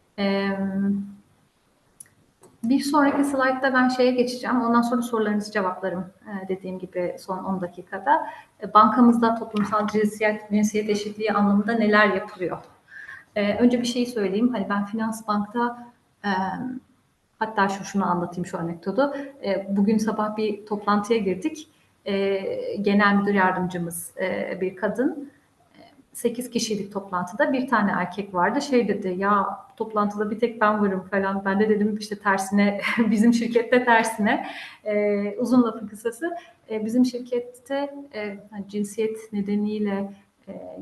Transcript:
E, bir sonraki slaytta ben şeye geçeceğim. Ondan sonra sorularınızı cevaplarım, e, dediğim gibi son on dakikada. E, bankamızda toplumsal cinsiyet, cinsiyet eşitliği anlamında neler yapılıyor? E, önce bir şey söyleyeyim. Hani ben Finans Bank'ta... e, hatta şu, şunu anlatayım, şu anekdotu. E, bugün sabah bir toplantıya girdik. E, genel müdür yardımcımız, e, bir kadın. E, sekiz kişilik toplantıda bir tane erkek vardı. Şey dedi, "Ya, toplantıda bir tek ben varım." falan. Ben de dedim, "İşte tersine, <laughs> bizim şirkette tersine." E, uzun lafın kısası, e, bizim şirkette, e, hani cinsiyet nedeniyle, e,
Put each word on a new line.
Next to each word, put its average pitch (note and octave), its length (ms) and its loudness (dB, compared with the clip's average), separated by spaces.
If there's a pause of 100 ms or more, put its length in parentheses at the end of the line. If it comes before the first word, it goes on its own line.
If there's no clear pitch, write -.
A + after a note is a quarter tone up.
(200)
E, G3 300 0 (2250)
bir B3+ 160 2
sonraki C#4+ 440 2
slaytta C4 500 0
ben B3+ 140 4
şeye B3+ 240 4
geçeceğim. A#3+ 500 0
Ondan A#3 200 4
sonra A#3+ 200 0
sorularınızı G#3 500 -2
cevaplarım, F#3 540 -2 (200)
e, G3 220 -10
dediğim F#3 320 -6
gibi F3+ 400 -6
son F#3+ 240 -8
on F#3 180 -4
dakikada. G3 680 -2 (340)
E, G3 100 -4
bankamızda A#3 640 8
toplumsal G#3 520 -2
cinsiyet, G#3+ 640 0
cinsiyet G#3 400 2
eşitliği G#3 420 -2
anlamında G#3 420 2
neler G#3+ 340 6
yapılıyor? F#3 500 -4 (800)
E, G3+ 220 0
önce B3 240 6
bir - 60 -2
şey A#3+ 180 0
söyleyeyim. G#3+ 480 0
Hani G3 160 -2
ben G3+ 160 0
Finans A3 420 -4
Bank'ta... A#3 600 -2 (380)
e, G3+ 40 -2 (1080)
hatta G#3 300 0
şu, G3 160 -6
şunu G3 200 -2
anlatayım, F3 400 -2
şu F3 140 -6
anekdotu. G3 540 -2 (320)
E, G3 240 -2
bugün G3+ 280 4
sabah G#3+ 400 -2
bir G#3 280 -4
toplantıya G#3 540 0
girdik. G3 500 -4 (360)
E, G3 320 0 (440)
genel G3+ 340 4
müdür G3+ 180 2
yardımcımız, F3+ 800 0 (100)
e, - 400 -4
bir F#3 140 -4
kadın. - 560 -4 (440)
E, - 40 -20 (340)
sekiz - 360 -4
kişilik G3+ 440 -4
toplantıda G3 600 -2
bir C4 140 0
tane G#3 240 2
erkek F#3 420 -4
vardı. G3 280 2
Şey A#3+ 260 2
dedi, F#3 300 -2
"Ya, G3 420 0 (180)
toplantıda G#3 540 -2
bir G#3+ 80 -6
tek A#3 220 -2
ben G#3+ 200 4
varım." F#3+ 300 0
falan. G3 340 -2
Ben G3 140 2
de G#3+ 100 4
dedim, G#3 280 2
"İşte G#3 220 -10
tersine, G3+ 600 2 (160)
<laughs> A3 140 2
bizim A#3 220 6
şirkette A#3 520 2
tersine." A3+ 640 2 (360)
E, G#3 540 0
uzun B3 260 4
lafın A3+ 240 -4
kısası, D#4+ 480 -8 (340)
e, A3 160 -6
bizim B3 200 4
şirkette, B3+ 880 -6 (180)
e, G#3 260 -10 (120)
hani G3+ 160 -12
cinsiyet G#3+ 680 -4
nedeniyle, G3+ 800 -2 (340)
e, G3 60 -14 (280)